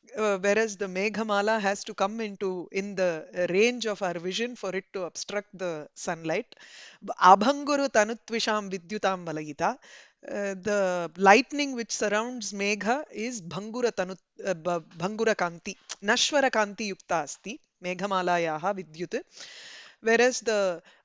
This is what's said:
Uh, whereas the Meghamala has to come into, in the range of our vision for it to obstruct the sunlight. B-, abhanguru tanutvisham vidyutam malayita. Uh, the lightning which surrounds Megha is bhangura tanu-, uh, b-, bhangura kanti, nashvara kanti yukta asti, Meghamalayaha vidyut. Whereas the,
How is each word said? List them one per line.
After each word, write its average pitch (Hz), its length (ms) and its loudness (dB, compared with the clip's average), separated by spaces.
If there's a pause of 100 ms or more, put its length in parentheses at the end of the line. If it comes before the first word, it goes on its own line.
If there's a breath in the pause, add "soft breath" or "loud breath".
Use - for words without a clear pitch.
(160)
Uh, 208 220 2
whereas 202 400 2
the 202 80 -4
Meghamala 208 720 0
has 202 240 0
to 226 80 -10
come 208 280 -2
into, 196 520 -4
in 196 220 -4
the 175 320 0 (240)
range 226 360 2
of 208 160 -4
our 175 120 -2
vision 190 420 -4
for 190 180 -6
it 190 180 -4
to 196 100 -6
obstruct 202 460 -6 (100)
the 165 360 -6
sunlight. 165 520 -4 (580 loud breath)
B-, 196 160 -8
abhanguru 277 720 6
tanutvisham 214 800 0
vidyutam 190 560 -2
malayita. 156 500 -2 (500 loud breath)
Uh, 202 280 -4 (140)
the 180 500 0
lightning 262 560 6
which 233 180 -6
surrounds 214 600 -2
Megha 208 600 -2
is 220 300 -8
bhangura 214 500 -4
tanu-, 185 240 -4 (280)
uh, 196 100 -2
b-, 165 320 -4 (100)
bhangura 214 380 0
kanti, 175 420 -4 (260)
nashvara 247 480 2
kanti 208 420 -2
yukta 170 320 -4
asti, 208 360 -14 (240)
Meghamalayaha 180 960 0
vidyut. 165 420 -8 (880 loud breath)
Whereas 240 320 4
the, 202 420 0 (220 soft breath)